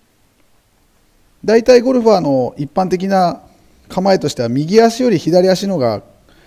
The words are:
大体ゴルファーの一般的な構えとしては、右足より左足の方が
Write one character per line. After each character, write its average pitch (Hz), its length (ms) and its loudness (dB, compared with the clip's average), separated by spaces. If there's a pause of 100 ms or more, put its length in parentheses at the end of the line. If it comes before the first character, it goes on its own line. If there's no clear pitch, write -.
(1400)
大 220 180 2
体 247 180 4
ゴ 254 120 0
ル 247 100 0
フ 220 80 2
ァ 208 60 4
ー 175 40 -2
の 135 360 -2
一 147 160 -8
般 185 160 -2
的 185 200 -4
な 185 340 -2 (460)
構 190 240 -2
え 190 60 2
と 147 100 -6
し - 60 -8
て 123 80 -6
は、 117 60 -4
右 156 320 0
足 226 220 2
よ 247 80 0
り 175 80 0
左 180 300 2
足 185 180 -2
の 196 80 -4
方 151 60 -4
が 110 220 -2 (440)